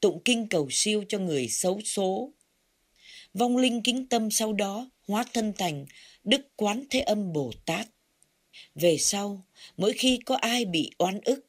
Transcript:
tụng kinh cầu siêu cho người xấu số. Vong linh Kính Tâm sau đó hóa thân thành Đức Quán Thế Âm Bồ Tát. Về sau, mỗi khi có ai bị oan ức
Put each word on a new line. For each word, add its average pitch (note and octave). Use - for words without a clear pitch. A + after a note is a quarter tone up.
tụng F#3
kinh A#3
cầu D#3
siêu G#3
cho G#3+
người D3+
xấu F#3+
số. G#3
Vong A#3+
linh A#3+
Kính B3+
Tâm A3
sau G#3+
đó G#3
hóa G#3+
thân A3
thành D3+
Đức C4
Quán G#3+
Thế B3+
Âm G#3
Bồ C#3
Tát. F3+
Về D#3
sau, G3+
mỗi G3
khi B3+
có C4
ai A#3+
bị E3+
oan F#3+
ức C4+